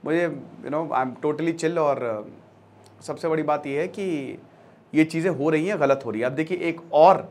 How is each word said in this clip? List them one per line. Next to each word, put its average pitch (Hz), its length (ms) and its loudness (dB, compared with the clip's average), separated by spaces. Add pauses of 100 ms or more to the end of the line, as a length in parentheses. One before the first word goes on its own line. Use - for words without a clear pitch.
मुझे, 165 240 2 (340)
you 135 100 -8
know, 160 180 -2
I 123 100 0
am 127 220 -4
totally 156 380 -2
chill। 165 180 0
और 127 480 -2 (760)
सबसे 156 260 -6
बड़ी 160 140 0
बात 147 240 -2
ये 139 140 -2
है 180 80 -2
कि 170 500 -6 (540)
ये 156 120 6
चीज़ें 165 260 -2
हो 143 200 0
रही 156 160 2
हैं, 196 140 -2
गलत 139 240 4
हो 117 60 -4
रही 107 100 -4
है। 123 60 0
अब 135 60 -2
देखिए, 160 260 -4
एक 165 220 -4 (120)
और 160 380 8